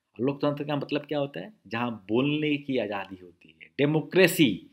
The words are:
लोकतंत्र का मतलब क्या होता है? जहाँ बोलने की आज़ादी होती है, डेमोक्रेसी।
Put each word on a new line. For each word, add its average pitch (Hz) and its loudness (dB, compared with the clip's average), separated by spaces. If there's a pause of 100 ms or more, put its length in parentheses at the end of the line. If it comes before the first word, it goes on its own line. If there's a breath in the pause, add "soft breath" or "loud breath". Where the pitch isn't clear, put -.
(200)
लोकतंत्र 143 -2
का 147 -4
मतलब 147 -4
क्या 147 -4
होता 143 -6
है? 202 -12 (140)
जहाँ 113 -6
बोलने 147 0
की 139 -4
आज़ादी 98 -4
होती 90 -20
है, - -20
डेमोक्रेसी। 151 4